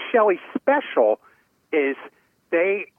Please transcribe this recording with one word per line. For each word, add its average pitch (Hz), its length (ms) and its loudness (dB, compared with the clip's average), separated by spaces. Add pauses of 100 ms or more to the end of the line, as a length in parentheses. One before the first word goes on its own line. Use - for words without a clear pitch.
Shelley 214 300 2 (180)
special 127 600 0 (540)
is 139 240 -2 (520)
they 185 360 -2 (140)